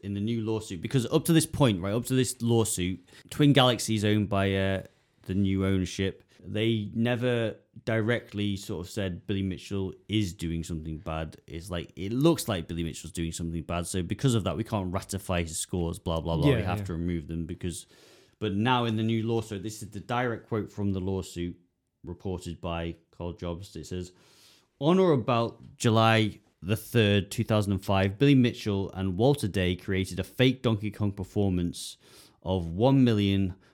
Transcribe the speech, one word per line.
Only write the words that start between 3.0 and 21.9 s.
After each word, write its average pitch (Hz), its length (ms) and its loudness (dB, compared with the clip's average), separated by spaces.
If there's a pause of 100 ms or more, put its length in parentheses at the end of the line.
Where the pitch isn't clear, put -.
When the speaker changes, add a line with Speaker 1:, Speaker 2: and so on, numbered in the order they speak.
Speaker 1:
Twin 143 240 4
Galaxies 117 500 4
owned 104 260 2
by, 98 240 2
uh, 95 280 0 (440)
the 92 80 -4
new 95 320 2
ownership, 95 580 -2 (220)
they 107 480 -2
never 117 600 0 (300)
directly 107 720 -2
sort 87 300 -8
of - 40 -18
said 95 360 -6
Billy 98 160 -2
Mitchell 95 500 -4 (160)
is 101 240 2
doing 82 320 -4
something 80 340 -8
bad. 80 380 -6 (100)
It's 85 240 -12
like, 87 260 -8
it 98 160 -6
looks 147 360 2
like 90 180 -2
Billy 85 160 -4
Mitchell's 80 300 -8
doing 82 200 -4
something 85 300 -6
bad. 85 240 -6
So 92 160 -4
because 110 320 0
of 101 100 0
that, 82 120 -2
we 85 80 -4
can't 95 260 -4
ratify 92 520 -4
his 80 160 -6
scores, 85 400 -4
blah, 82 240 -2
blah, 82 140 -2
blah. 107 140 4
Speaker 2:
Yeah, 127 60 4
Speaker 1:
We 110 60 -2
have 90 160 -2
Speaker 2:
yeah. 101 60 -6
Speaker 1:
to 95 100 -8
remove 85 340 -4
them 82 160 -6
because, 85 400 -8 (540)
but 104 160 -2
now 120 320 2
in 110 100 -2
the 110 60 0
new 113 200 0
lawsuit, 113 400 -4
this 110 200 -10
is 101 80 -14
the 101 100 -10
direct 120 480 -4
quote 104 240 -4
from 101 220 -2
the 95 60 -2
lawsuit 90 560 -6 (480)